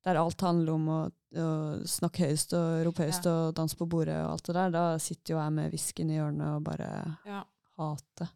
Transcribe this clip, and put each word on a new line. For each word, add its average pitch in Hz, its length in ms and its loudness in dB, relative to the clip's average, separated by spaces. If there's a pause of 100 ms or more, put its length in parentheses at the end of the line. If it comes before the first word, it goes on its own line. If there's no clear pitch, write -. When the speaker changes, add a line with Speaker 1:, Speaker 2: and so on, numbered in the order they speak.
Speaker 1:
der 185 120 4
alt 165 240 2
handler 170 340 4
om 156 140 2
å, 160 100 2 (360)
å 165 140 0 (380)
snakke 170 400 0
høyest 151 260 0
og 165 340 2
rope 170 200 0
høyest 170 180 -2
Speaker 2:
Ja. 175 80 4 (160)
Speaker 1:
og 160 60 -4
danse 160 220 -2
på 170 120 -2
bordet 156 360 0
og - 80 -2
alt 170 120 -6
det 170 100 -4
der, 185 160 2
da 165 280 2
sitter - 360 -4
jo 160 60 2
jeg 151 120 0
med 156 200 0
whiskyen 160 380 -2
i 156 80 0
hjørnet 151 380 -2
og 151 80 -4
bare 156 600 -6
Speaker 2:
Ja. 202 200 -10 (340)
Speaker 1:
hater. 156 580 -6